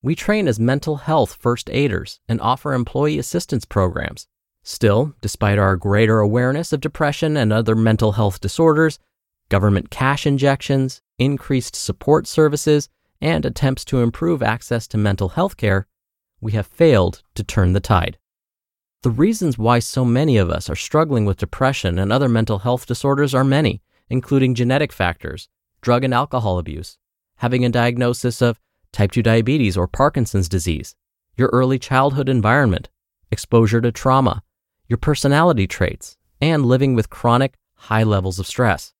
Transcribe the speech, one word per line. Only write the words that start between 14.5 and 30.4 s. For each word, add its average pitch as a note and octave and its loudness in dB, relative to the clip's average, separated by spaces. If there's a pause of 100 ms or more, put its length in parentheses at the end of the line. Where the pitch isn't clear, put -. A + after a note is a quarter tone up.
to - -4
mental G2+ 0
health F#3 -2
care, G2 0 (520)
we A2+ -6
have G#2 -2
failed C3 2 (100)
to G#2+ -8
turn F#2 2
the G2 2
tide. - -2 (800)
The B2+ 0
reasons D#3 0
why A#2+ 2
so B2+ -2
many B2+ 2
of F2+ 2
us - -6
are D2+ -4
struggling C#3+ 0
with G2 0
depression G#2 -2
and G2 0
other C3+ 2
mental A2+ 0
health A#2+ -2
disorders C#3 -2
are C3 2
many, C3+ 0 (280)
including C3 0
genetic B2+ 0
factors, - -6 (320)
drug A#2+ 2
and C3 0
alcohol A#2+ -2
abuse, D#2+ -10 (400)
having B2 0
a B2 2
diagnosis A#2+ 0
of A#2+ 0 (320)
type G2+ 0
two B2 0
diabetes A2+ 2
or F#2 0
Parkinson's A#2+ 0